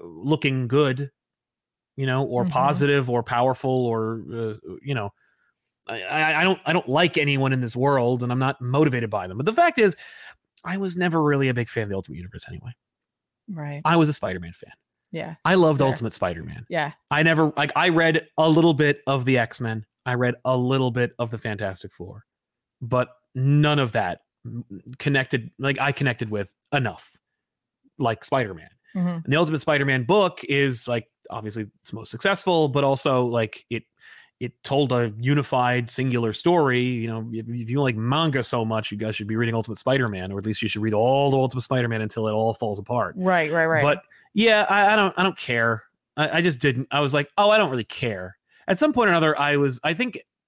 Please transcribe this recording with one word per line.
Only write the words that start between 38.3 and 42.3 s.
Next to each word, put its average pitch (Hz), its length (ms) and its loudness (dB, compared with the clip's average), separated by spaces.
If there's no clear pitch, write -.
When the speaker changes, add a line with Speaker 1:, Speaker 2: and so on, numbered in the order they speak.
Speaker 1:
so 117 200 -2
much, 110 280 -4
you 110 40 -6
guys 107 200 -4
should 107 100 -8
be 110 100 -4
reading 117 180 0
Ultimate 110 260 -6
Spider-Man, 107 500 -2
or 98 80 -8
at 101 80 -8
least 107 160 -4
you 110 60 -2
should 104 120 -6
read 107 140 0
all 135 380 4
the 135 40 2
Ultimate 131 260 0
Spider-Man 117 400 -2
until 110 260 -4
it 107 40 -2